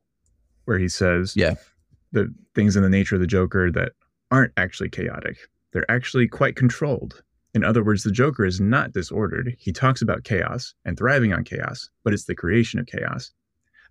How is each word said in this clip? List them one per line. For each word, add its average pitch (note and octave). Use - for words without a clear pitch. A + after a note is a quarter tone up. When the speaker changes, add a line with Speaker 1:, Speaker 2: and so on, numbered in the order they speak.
Speaker 1:
where G2
he F2+
says F2+
Speaker 2:
Yeah. F2
Speaker 1:
the -
things G#2
in G2+
the F#2+
nature G2
of F2+
the F2+
Joker F#2
that F2
aren't C3
actually F#2
chaotic. -
They're -
actually B2
quite -
controlled. B2+
In A2
other A2+
words, G#2
the G#2+
Joker B2
is F#2
not A2
disordered. G#2+
He -
talks C3
about G#2+
chaos F#2
and F2+
thriving B2
on F2
chaos, -
but G#2+
it's -
the F2+
creation G#2
of F2+
chaos. -